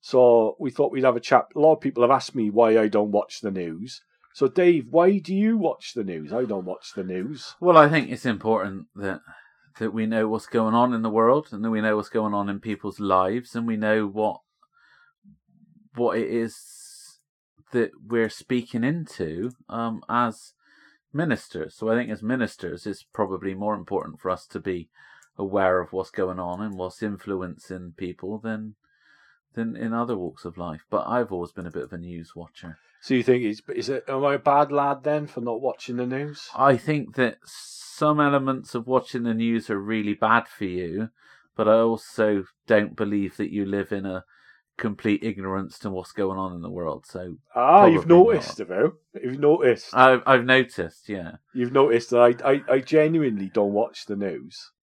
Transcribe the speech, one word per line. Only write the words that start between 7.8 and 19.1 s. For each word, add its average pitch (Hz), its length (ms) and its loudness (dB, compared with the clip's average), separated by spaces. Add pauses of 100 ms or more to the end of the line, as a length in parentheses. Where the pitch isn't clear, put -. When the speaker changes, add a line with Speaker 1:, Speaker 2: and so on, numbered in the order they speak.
Speaker 2:
think 151 220 0
it's 123 160 -10
important 101 680 -4
that, 98 260 -8 (580)
that 110 140 -4
we 110 120 -4
know 110 220 -2
what's 110 200 -6
going 110 280 0
on 123 180 2
in 113 100 -4
the 113 60 -2
world 117 420 2
and 104 120 -8
that 113 80 -4
we 107 100 -2
know 107 160 0
what's 101 120 -6
going 107 240 -2
on 101 160 -4
in 101 100 -6
people's 104 400 -8
lives 98 560 0
and 117 120 -4
we 113 100 -2
know 107 300 0
what, 104 340 -4 (1500)
what 113 220 0
it 113 100 -2
is - 920 -10 (520)
that 120 200 0 (160)
we're 113 220 0
speaking 117 540 -4
into, 123 680 -6 (160)